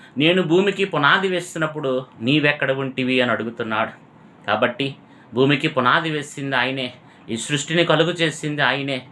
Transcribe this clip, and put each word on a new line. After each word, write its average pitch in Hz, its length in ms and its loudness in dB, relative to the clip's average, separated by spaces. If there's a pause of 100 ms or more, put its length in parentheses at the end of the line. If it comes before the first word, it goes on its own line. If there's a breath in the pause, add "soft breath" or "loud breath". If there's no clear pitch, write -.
(200 loud breath)
"నేను 175 220 4
భూమికి 190 440 2
పునాది 180 420 2
వేసినప్పుడు 151 800 -4 (160)
నీవెక్కడ 143 500 2
ఉంటివి?" 131 500 0
అని 120 100 2
అడుగుతున్నాడు. 110 600 -4 (560)
కాబట్టి 117 480 0 (380 loud breath)
భూమికి 139 340 2
పునాది 139 420 2
వేసింది 139 460 -6
ఆయనే, 127 380 -2 (360 loud breath)
ఈ 113 80 -6
సృష్టిని 151 480 -2
కలుగు 165 260 2
చేసింది 151 500 -4
ఆయనే, 135 400 -2 (100)